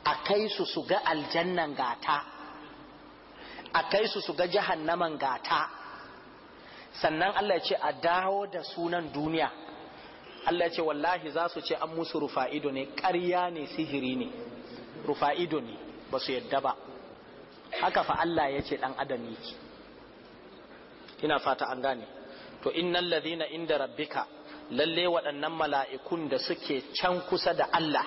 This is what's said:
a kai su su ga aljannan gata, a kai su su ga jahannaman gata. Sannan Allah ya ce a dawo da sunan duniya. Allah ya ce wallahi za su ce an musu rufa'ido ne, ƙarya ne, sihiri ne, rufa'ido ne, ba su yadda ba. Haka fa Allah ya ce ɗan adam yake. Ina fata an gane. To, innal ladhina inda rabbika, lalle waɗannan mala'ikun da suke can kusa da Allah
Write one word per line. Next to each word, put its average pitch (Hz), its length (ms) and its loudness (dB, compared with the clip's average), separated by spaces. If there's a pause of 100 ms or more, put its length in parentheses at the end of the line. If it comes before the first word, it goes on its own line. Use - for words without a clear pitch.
a 151 100 4 (100)
kai 208 240 4
su 196 180 0
su - 200 -2
ga 190 180 4
aljannan 165 680 2
gata, 135 480 0 (1500)
a 165 180 4
kai 214 160 6
su 202 140 -2
su 170 140 -4
ga 180 120 4
jahannaman 170 720 2
gata. 147 500 2 (1300)
Sannan 165 360 4
Allah 202 200 4
ya 160 40 4
ce - 200 2
a 147 120 2
dawo 185 540 2
da 180 160 -6
sunan 170 500 0
duniya. 151 380 2 (960)
Allah 170 200 4
ya 170 40 2
ce 170 120 0
wallahi 156 480 2
za 165 180 2
su 170 120 -4
ce 160 140 0
an 160 220 -2
musu 165 240 0
rufa'ido 139 500 0
ne, 135 240 -2
ƙarya 180 580 4
ne, 156 140 -4
sihiri 135 500 0
ne, 123 120 -2 (800)
rufa'ido 147 540 2
ne, 117 160 -8 (340)
ba 131 100 0
su - 120 -2
yadda 127 280 0
ba. 131 160 0 (1040)
Haka 185 240 4
fa 151 160 2
Allah 160 300 4
ya 139 120 0
ce 143 140 -2
ɗan 131 220 -2
adam 131 280 -2
yake. 113 280 -10 (1700)
Ina 151 160 4
fata 135 300 2
an 127 120 -4
gane. 123 260 0 (560)
To, 135 80 2
innal 175 380 2
ladhina 160 400 0
inda 160 300 0
rabbika, 135 480 -2 (440)
lalle 160 360 2
waɗannan 151 460 2
mala'ikun 147 760 0
da 131 100 2
suke 147 440 0 (180)
can 180 280 4
kusa 180 260 4
da - 180 4
Allah 156 340 4